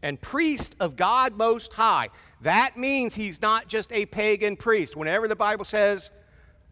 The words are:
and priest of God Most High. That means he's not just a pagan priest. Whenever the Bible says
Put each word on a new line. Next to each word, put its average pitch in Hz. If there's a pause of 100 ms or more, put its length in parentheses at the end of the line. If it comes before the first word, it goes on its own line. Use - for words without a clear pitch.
and 143
priest 302
of 165
God 226
Most 226
High. 175 (320)
That 208
means 262
he's 208
not 220
just 214
a 208
pagan 208
priest. 214
Whenever 165
the 214
Bible 208
says 202 (600)